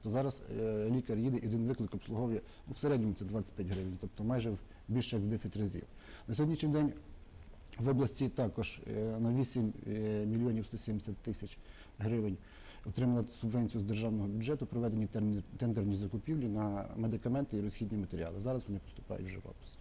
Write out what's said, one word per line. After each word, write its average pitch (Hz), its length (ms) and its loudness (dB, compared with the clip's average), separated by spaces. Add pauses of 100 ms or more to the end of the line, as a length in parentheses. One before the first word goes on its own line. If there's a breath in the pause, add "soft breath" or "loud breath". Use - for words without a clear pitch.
то 110 60 -2
зараз, 131 340 0 (160)
е, 110 300 2
лікар 120 280 2
їде 123 200 4
і 110 100 0
один 113 200 2
виклик 120 260 0
обслуговує, 113 480 0 (260 loud breath)
ну, 139 60 -6
в - 40 -8
середньому 120 360 4
це 98 120 -4
двадцять 101 280 -2
п'ять 92 140 -4
гривень, 92 340 -2
тобто - 220 -6
майже 117 260 2
в, 101 80 0 (300 loud breath)
більше 120 280 0
як 101 100 2
в - 20 2
десять 107 300 -2
разів. 92 260 0 (440 loud breath)
На 113 80 0
сьогоднішній 151 340 4
день 147 240 4 (880)
в 120 100 4
області 131 400 4
також, - 500 0 (180)
е, 110 220 0
на 117 140 6
вісім, 123 400 4 (140)
е, 107 380 2
мільйонів 113 400 2
сто - 120 -8
сімдесят 107 400 -2
тисяч - 400 -6 (400 loud breath)
гривень 107 400 2 (480 loud breath)
отримала 120 380 2 (180)
субвенцію 113 400 2
з - 20 2
державного 107 440 2
бюджету, 113 380 0
проведені 110 420 2
термі-, 104 360 2 (140)
тендерні 104 380 2
закупівлі 113 520 0
на 104 380 0 (100)
медикаменти 113 640 0
і 104 40 2
розхідні 104 360 -2
матеріали. 90 420 -2
Зараз 123 280 0
вони 101 120 -2
поступають - 460 -8
вже 92 120 -8
в 95 40 -8
область. - 400 -14